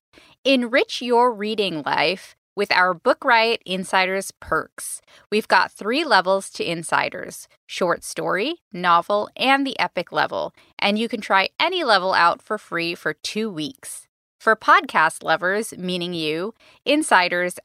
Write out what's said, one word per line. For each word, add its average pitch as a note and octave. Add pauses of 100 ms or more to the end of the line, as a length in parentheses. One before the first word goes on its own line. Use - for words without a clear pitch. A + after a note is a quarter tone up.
(440)
Enrich B3+
your A#3+
reading G3+
life D3 (200)
with G3+
our F#3
Book B3+
Riot A#3
Insiders F#3+
perks. - (320)
We've G#3+
got F#3+
three A#3+
levels G3
to -
Insiders: - (200)
short -
story, F3+ (180)
novel, F3+
and C4+
the C4+
epic -
level. C3+ (240)
And G3+
you A3+
can G#3+
try F#3+ (100)
any F4
level F#3+
out E3+
for G#3+
free E3+
for D#3
two G#3+
weeks. - (340)
For A3
podcast C4
lovers, F3+
meaning F3+
you, D#3+ (320)
Insiders F3+